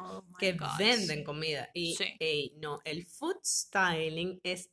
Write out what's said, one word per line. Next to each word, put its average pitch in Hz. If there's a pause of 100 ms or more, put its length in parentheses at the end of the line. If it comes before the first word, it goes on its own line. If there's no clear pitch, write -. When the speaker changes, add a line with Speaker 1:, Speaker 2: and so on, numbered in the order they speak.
Speaker 1:
Oh 190
my -
Speaker 2:
que 190
Speaker 1:
God. 170 (100)
Speaker 2:
venden 190
comida. 147
Y, 170
Speaker 1:
Sí. -
Speaker 2:
ey, 151
no, 151
el 160
food 349
styling 175
es 180